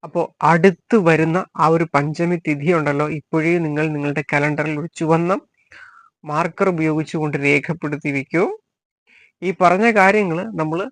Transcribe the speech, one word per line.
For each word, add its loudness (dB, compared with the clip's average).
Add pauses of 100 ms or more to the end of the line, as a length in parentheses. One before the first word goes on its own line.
അപ്പോ -4
അടുത്ത് 4
വരുന്ന 2 (120)
ആ 2
ഒരു 2
പഞ്ചമി 0
തിഥി -2
ഉണ്ടല്ലോ, 0
ഇപ്പോഴേ -2
നിങ്ങൾ -2
നിങ്ങളുടെ -4 (100)
കലണ്ടറിൽ 0
ഒരു -8
ചുവന്ന 2 (880)
മാർക്കർ -2
ഉപയോഗിച്ചുകൊണ്ട് -2
രേഖപ്പെടുത്തി -2
വെക്കൂ. -2 (960)
ഈ -4
പറഞ്ഞ 4
കാര്യങ്ങൾ 2
നമ്മൾ -4 (120)